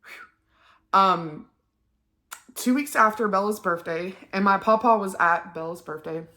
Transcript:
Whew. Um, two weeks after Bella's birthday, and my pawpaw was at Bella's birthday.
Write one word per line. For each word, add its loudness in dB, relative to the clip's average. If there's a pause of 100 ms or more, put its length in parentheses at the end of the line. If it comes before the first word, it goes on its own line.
Whew. -6
Um, 2 (1080)
two 0
weeks -2
after 2
Bella's 0
birthday, -6 (180)
and -2
my 4
pawpaw 4
was -4
at 0
Bella's -10
birthday. -10 (100)